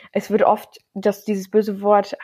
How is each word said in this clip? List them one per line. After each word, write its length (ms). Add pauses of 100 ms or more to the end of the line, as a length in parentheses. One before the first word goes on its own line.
(120)
es 180
wird 140
oft, 340 (160)
dass 300
dieses 260
böse 320
Wort, 420